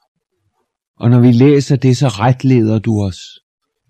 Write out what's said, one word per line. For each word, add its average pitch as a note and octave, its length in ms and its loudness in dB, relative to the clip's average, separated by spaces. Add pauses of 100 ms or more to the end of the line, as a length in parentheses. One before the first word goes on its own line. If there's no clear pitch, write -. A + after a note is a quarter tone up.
(960)
Og A2+ 140 -4
når B2 120 2
vi B2 100 4
læser C#3 440 2
det, B2+ 220 0
så C#3 100 -2
retleder A2+ 720 -2
du G#2 220 -4
os F#2+ 180 -8 (720)